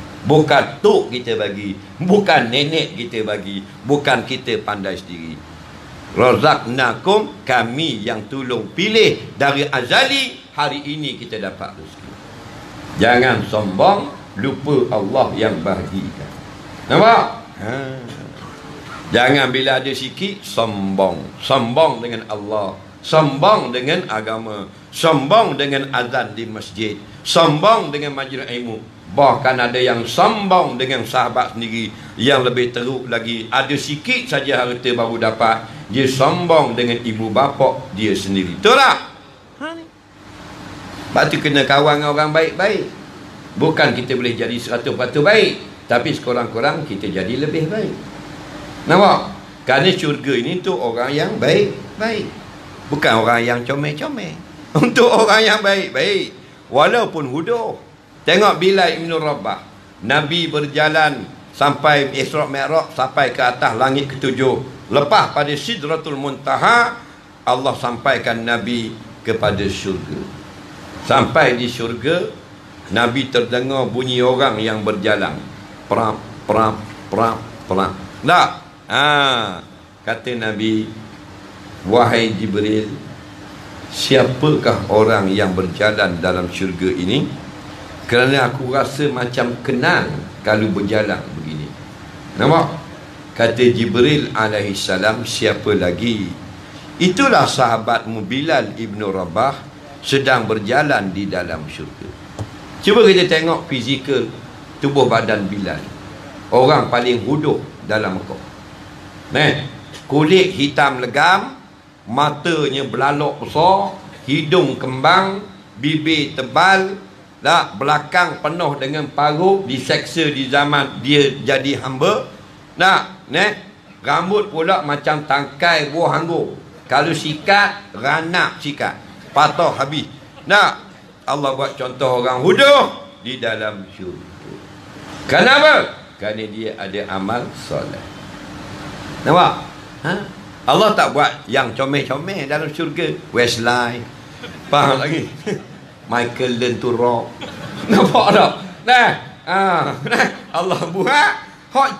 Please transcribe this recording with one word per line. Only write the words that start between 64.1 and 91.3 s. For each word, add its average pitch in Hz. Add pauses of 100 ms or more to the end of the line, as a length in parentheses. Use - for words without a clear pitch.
Lepas 143
pada 147
Sidratul 156
Muntaha, 143 (480)
Allah 127
sampaikan 117
Nabi 117 (320)
kepada 104
syurga. 87 (800)
Sampai 131
di 123
syurga, 120 (600)
Nabi 120
terdengar 123
bunyi 127
orang 123
yang 110
berjalan. 101 (480)
Prap, 110 (240)
prap, 107 (320)
prap, 110 (280)
prap. 95 (260)
Tak? 151 (420)
Ha, 123 (1000)
kata 113
Nabi, 110 (1040)
"Wahai 113
Jibril, 107 (960)
siapakah 123
orang 104
yang 98
berjalan 95
dalam 90
syurga 92
ini? 92 (880)
Kerana 127
aku 131
rasa 143
macam 123
kenal 139 (320)
kalau 107
berjalan 101 (160)